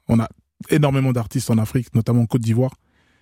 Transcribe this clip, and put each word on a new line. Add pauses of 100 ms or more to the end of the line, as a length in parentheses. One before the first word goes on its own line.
on
a (400)
énormément
d'artistes
en
Afrique,
notamment
en
Côte
d'Ivoire. (480)